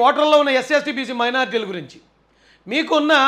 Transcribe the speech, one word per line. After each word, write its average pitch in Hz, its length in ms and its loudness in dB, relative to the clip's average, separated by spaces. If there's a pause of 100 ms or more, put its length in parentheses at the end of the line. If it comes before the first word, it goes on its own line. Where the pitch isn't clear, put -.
ఓటర్లో 302 360 4
ఉన్న 277 180 -2
ఎస్సీ, 262 180 -2
ఎస్టీ, 285 200 -4
బీసీ 254 240 -8
మైనారిటీల 240 500 -2
గురించి, 156 260 -14 (680)
మీకున్న 302 460 0 (160)